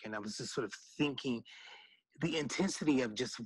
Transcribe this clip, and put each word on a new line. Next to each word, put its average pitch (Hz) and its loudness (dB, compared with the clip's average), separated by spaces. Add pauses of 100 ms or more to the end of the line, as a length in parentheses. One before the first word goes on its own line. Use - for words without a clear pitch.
and 107 -6
I 107 -2
was 104 -6
just 113 -6
sort 127 0
of 98 -6 (240)
thinking 135 0 (760)
the 160 0
intensity 151 4
of 113 0
just 113 -2 (100)